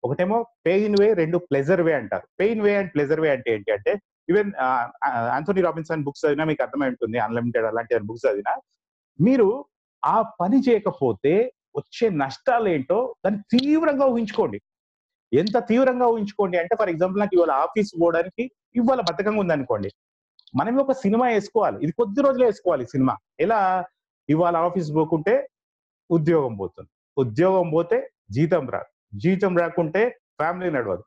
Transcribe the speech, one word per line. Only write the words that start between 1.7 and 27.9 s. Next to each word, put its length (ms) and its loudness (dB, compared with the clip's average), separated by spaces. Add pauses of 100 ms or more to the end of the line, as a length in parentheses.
way 120 2
అంటారు. 340 -4 (120)
Pain 220 0
way 200 2
and 120 -6
pleasure 260 0
way 100 0
అంటే 240 0
ఏంటి 180 -4
అంటే, 280 -2 (320)
even, 280 0
ఆ, 320 -2 (140)
ఆ, 280 -2
Anthony 280 -2
Robinson 420 -2
books 220 -6
చదివినా 180 2
మీకు 200 -2
అర్థమై 240 -4
ఉంటుంది, 300 -4
Unlimited 480 -2
అలాంటి 340 -2
బుక్స్ 280 -4
చదివినా, 340 -2 (600)
మీరు 440 2 (400)
ఆ 160 2
పని 380 0 (100)
చేయకపోతే 840 0 (260)
వచ్చే 320 -2
నష్టాలు 600 -2
ఏంటో 460 -2 (100)
దాన్ని 340 0
తీవ్రంగా 460 0
ఊహించుకోండి. 560 -2 (720)
ఎంత 240 2
తీవ్రంగా 480 2
ఊహించుకోండి 520 0
అంటే, 180 0
for 180 -2
example, 260 -2
నాకు 160 0
ఇవాళ 160 4
office 400 0 (100)
పోవడానికి 500 0 (240)
ఇవాళ 260 2
బద్ధకంగా 380 -2
ఉందనుకోండి, 500 0 (680)
మనం 220 0
ఒక 140 2
సినిమా 360 2
వేసుకోవాలి. 560 0
ఇది 80 -2
కొద్ది 300 -2
రోజులే 240 4
వేసుకోవాలి 400 0
సినిమా. 320 0 (220)
ఎలా? 460 0 (440)
ఇవాళ 260 2
office 400 0
పోకుంటే 520 0 (640)
ఉద్యోగం 440 2
పోతుంది, 340 -10 (280)
ఉద్యోగం 520 0
పోతే 400 -2 (220)